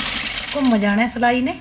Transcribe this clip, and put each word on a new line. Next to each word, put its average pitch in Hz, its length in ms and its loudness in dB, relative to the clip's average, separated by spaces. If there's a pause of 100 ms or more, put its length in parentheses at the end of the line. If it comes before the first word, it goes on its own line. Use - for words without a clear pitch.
(540)
ਘੁੰਮ 262 240 2
ਜਾਣਾ 208 300 2
ਸਿਲਾਈ 240 340 2
ਨੇ। 311 180 -2